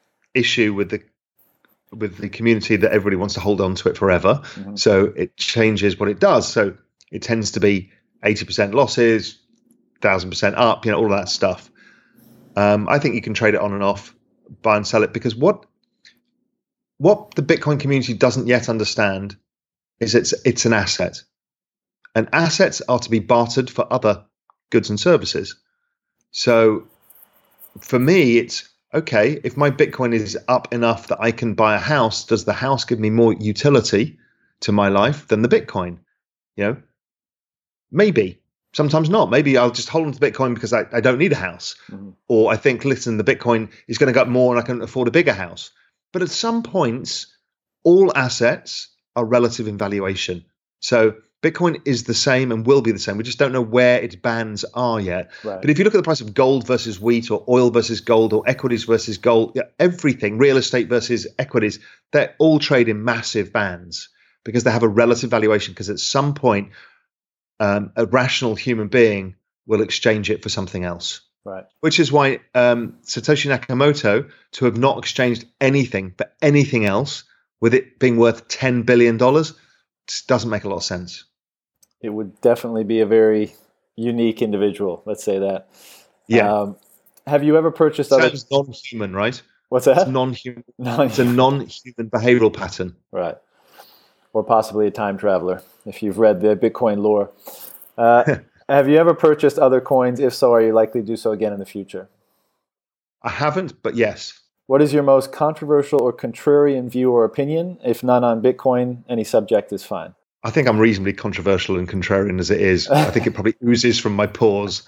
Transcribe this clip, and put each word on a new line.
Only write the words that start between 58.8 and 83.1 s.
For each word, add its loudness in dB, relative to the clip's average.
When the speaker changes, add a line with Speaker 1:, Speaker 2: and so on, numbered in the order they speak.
Speaker 1:
versus -2
gold, 2
yeah, -4
everything, 0
real 4
estate -2
versus -2
equities, -2
they 2
all 4
trade 2
in -4
massive -4
bands -6
because -2
they 2
have 0
a 4
relative 2
valuation, 0
'cause -12
at -8
some -2
point, -2
um, -2
a 0
rational -2
human -6
being 2
will 0
exchange -2
it -4
for -8
something -6
else. -10
Speaker 2:
Right. -14
Speaker 1:
Which 0
is 2
why, 2
um, 0
Satoshi -2
Nakamoto, 0
to -6
have 0
not 0
exchanged -4
anything 0
for -6
anything 2
else, -4
with 2
it -2
being 2
worth 2
ten -2
billion 4
dollars, 2
just -12
doesn't 0
make -6
a -8
lot -6
of -8
sense. -10
Speaker 2:
It -10
would -10
definitely 0
be 0
a 4
very 4